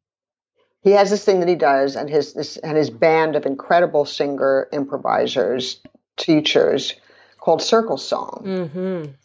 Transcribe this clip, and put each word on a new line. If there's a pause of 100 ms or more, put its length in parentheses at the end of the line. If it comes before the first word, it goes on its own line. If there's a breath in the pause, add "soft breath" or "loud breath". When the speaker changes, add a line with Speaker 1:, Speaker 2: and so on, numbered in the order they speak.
(800)
Speaker 1:
He
has
this
thing
that
he
does,
and
his,
this,
and
his
band
of
incredible
singer
improvisers, (360)
teachers, (460 soft breath)
called
Circle
Song.
Speaker 2:
Mm-hmm. (140)